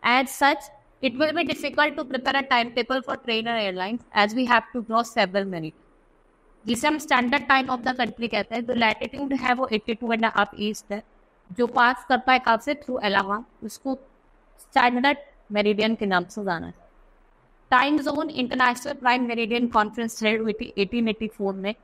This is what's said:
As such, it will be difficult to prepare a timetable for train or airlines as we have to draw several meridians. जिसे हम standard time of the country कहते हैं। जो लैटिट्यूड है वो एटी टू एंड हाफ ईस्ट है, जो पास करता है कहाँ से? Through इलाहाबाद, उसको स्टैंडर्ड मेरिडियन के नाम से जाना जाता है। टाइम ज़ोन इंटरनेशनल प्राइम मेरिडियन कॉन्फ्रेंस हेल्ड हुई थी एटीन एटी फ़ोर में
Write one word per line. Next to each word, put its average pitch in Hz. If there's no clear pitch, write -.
As 254
such, -
it 247
will 302
be 330
difficult 294
to 311
prepare 262
a 269
timetable 240
for 262
train 226
or 233
airlines 202
as 208
we 254
have 233
to 247
draw 226
several 196
meridians. 170
जिसे 240
हम 302
standard 247
time 262
of 254
the 254
country 233
कहते 214
हैं। 240
जो 240
लैटिट्यूड 240
है 254
वो 254
एटी 220
टू 226
एंड 226
हाफ 208
ईस्ट 208
है, 208
जो 240
पास 240
करता 254
है 254
कहाँ 233
से? 285
Through 254
इलाहाबाद, 202
उसको 262
स्टैंडर्ड 254
मेरिडियन 208
के 214
नाम 185
से 202
जाना 175
जाता 175
है। -
टाइम 277
ज़ोन 294
इंटरनेशनल 247
प्राइम 254
मेरिडियन 233
कॉन्फ्रेंस 226
हेल्ड 220
हुई 220
थी 220
एटीन 226
एटी 220
फ़ोर 196
में 190